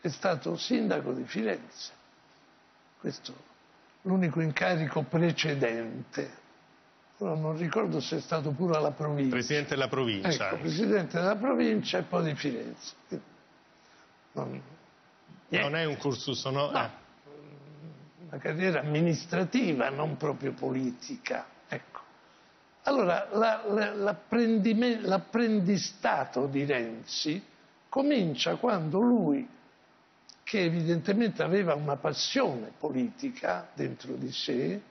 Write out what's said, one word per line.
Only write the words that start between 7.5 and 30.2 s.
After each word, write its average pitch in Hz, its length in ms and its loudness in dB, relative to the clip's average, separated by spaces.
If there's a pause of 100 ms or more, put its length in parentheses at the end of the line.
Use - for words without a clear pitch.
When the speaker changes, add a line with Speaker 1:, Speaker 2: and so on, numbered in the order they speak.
Speaker 1:
ricordo 165 440 0
se 160 180 -4
è - 20 -4
stato 143 320 -2
pure 165 240 2
alla 151 160 2
provincia. 143 380 0
Speaker 2:
Presidente 123 400 0
della 135 180 2
provincia. 123 600 0
Speaker 1:
Ecco, 95 100 -2
presidente 175 600 0
della 185 180 2
provincia 226 640 0
e 180 40 0
poi 175 220 -2
di 151 120 0
Firenze. 120 580 -6 (140)
Quindi - 180 -8 (1040)
non, 131 300 -8 (840)
Speaker 2:
Non 160 260 0
è 165 100 2
un 147 120 0
cursus, 127 480 -2
no? 139 260 0
Speaker 1:
No. 277 140 0
Speaker 2:
Eh. 113 60 -6 (1400)
Speaker 1:
Una 147 100 -8
carriera 160 420 0
amministrativa, 160 1080 2
non 143 280 -2
proprio 135 360 -2
politica. 131 920 -4 (200)
Ecco. - 340 -10 (800)
Allora, 196 500 2
la, 220 340 2
la, 208 280 0
l'apprendime-, 226 1080 2
l'apprendistato 185 1500 2
di 139 180 0
Renzi 127 800 -2 (440)
comincia 202 680 2
quando 180 440 2
lui, 180 460 4 (1000)